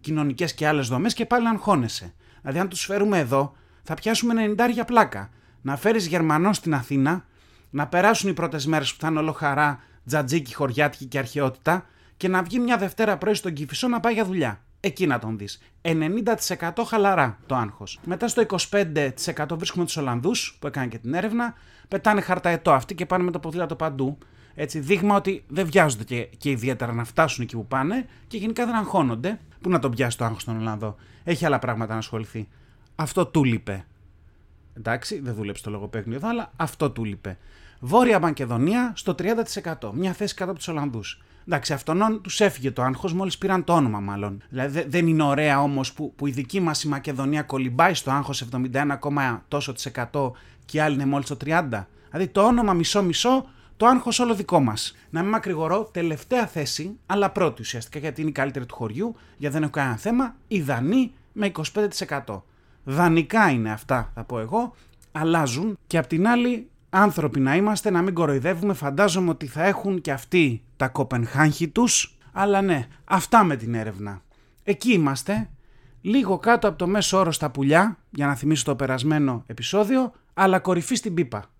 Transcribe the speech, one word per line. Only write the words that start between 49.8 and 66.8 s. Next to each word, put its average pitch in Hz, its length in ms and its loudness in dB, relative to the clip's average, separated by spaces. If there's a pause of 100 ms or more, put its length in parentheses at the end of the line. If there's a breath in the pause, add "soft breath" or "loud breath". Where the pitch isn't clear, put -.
εκατό 131 500 -4 (300 loud breath)
και - 120 -4
η - 20 2
άλλη 151 160 2
είναι 139 100 0
μόλις 139 220 0
το 143 80 -6
τριάντα. 135 520 -2 (240 soft breath)
Δηλαδή, 180 200 -2
το 202 140 4
όνομα 233 280 4
μισό-μισό, 202 760 2 (280 loud breath)
το 214 80 4
άγχος 247 340 4
όλο 233 160 2
δικό 175 240 2
μας. 110 360 0 (140 soft breath)
Να 165 120 -4
μην 196 80 0
μακρηγορώ, 196 640 0
τελευταία 175 540 -2
θέση, 160 580 -6
αλλά 196 240 2
πρώτη 160 320 0
ουσιαστικά, 117 380 -10
γιατί 151 220 -6
είναι 160 80 0
η 139 40 -6
καλύτερη 135 320 -2
του - 100 -18
χωριού, 135 400 -4 (220 soft breath)
γιατί 139 160 -4
δεν 156 100 0
έχω 147 80 -2
κανένα 131 260 -2
θέμα, 233 380 -2 (120)
οι 196 140 0
Δανείοι 143 520 0 (200 soft breath)
με 208 120 -2
είκοσι 156 260 -6
πέντε 208 160 0
τοις 196 140 -6
εκατό. 131 440 -8 (380 soft breath)
Δανεικά 165 640 4
είναι 113 220 0
αυτά, 113 420 -4
θα 113 100 -10
πω 120 160 -6
εγώ, 226 360 -4 (360 soft breath)
αλλάζουν. 160 680 0 (100)
Και 170 100 0
απ' 156 100 0
την 170 200 2
άλλη, 240 420 2 (200)